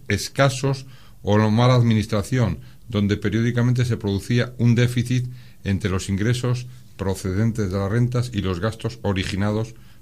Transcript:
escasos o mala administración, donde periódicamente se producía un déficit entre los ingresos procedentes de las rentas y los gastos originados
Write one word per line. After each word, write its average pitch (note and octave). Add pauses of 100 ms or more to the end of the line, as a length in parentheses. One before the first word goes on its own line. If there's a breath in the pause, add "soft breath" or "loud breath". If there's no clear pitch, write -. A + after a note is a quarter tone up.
escasos C3+ (360 loud breath)
o G2+ (140)
mala B2
administración, A2 (280 loud breath)
donde G2+
periódicamente A#2+
se A#2+
producía G#2
un A#2
déficit B2 (380 loud breath)
entre G2
los F#2+
ingresos B2 (300 loud breath)
procedentes G2
de G2+
las G2
rentas B2
y G2+
los F#2
gastos A2
originados G#2 (280 soft breath)